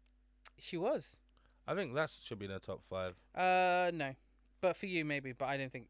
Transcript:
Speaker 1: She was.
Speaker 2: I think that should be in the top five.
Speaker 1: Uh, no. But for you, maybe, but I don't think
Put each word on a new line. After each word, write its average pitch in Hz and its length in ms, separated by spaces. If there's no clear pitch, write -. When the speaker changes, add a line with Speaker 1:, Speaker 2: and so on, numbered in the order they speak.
Speaker 1:
She - 180
was. 220 420
Speaker 2:
I 139 80
think 160 220
that 156 140
should 107 180
be 98 60
in 98 60
the 95 80
top 95 300
five. 92 260
Speaker 1:
Uh, 180 600
no. 143 200
But 180 160
for - 120
you, 170 180
maybe, 139 260
but 127 160
I 139 100
don't 135 140
think 123 180